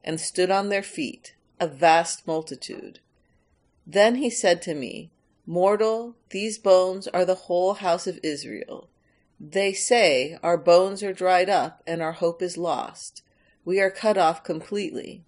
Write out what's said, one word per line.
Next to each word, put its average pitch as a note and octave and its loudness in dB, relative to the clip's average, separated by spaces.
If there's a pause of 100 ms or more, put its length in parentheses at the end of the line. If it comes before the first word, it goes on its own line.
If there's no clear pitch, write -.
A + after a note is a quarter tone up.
and E3 -6
stood F3+ -2
on G3 0
their G3 0
feet, - -12 (260)
a E3+ 0
vast E3 2
multitude. - -8 (880)
Then G#3 4
he C4 -2
said F3 0
to E3 -6
me, D3 -10 (360)
"Mortal, G#3+ 0 (140)
these G#3+ -8
bones F#3 4
are F3+ 0
the F#3 0
whole F#3 0
house F#3 -2
of E3+ -8
Israel. C3+ -10 (500)
They F#3+ -4
say, E3 2
'Our E3+ 2
bones F#3 4
are G3 -6
dried F#3 2
up, D#3+ -2
and E3 -4
our D#3+ -4
hope E3+ -2
is F3 -6
lost. D#3 -8 (420)
We F#3+ -2
are F#3+ 2
cut G#3 0
off E3 2
completely.' F3 -8